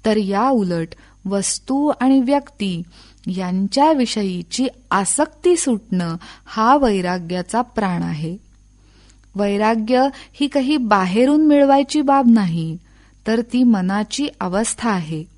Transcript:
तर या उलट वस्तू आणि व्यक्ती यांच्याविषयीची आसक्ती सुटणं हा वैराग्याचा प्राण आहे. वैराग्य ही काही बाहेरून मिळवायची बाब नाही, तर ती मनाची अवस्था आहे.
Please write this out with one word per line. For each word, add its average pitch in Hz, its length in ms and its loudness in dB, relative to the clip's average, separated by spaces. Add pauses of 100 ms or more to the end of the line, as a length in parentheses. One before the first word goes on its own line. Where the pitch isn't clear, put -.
तर 214 120 2
या 202 320 0
उलट 175 380 0 (380)
वस्तू 262 760 -2
आणि 269 220 4
व्यक्ती 233 600 -2 (460)
यांच्याविषयीची 196 1400 -2 (240)
आसक्ती 311 680 0
सुटणं 185 580 -2 (300)
हा 220 300 2
वैराग्याचा 180 840 -2
प्राण 190 420 -4
आहे. 165 340 -6 (1000)
वैराग्य 220 720 0 (260)
ही 285 140 -2
काही 277 300 0
बाहेरून 233 680 2
मिळवायची 285 540 4
बाब 277 280 2
नाही, 170 480 0 (500)
तर 233 140 -2 (120)
ती 247 100 2
मनाची 214 640 0 (120)
अवस्था 214 500 -4
आहे. 160 340 -4 (140)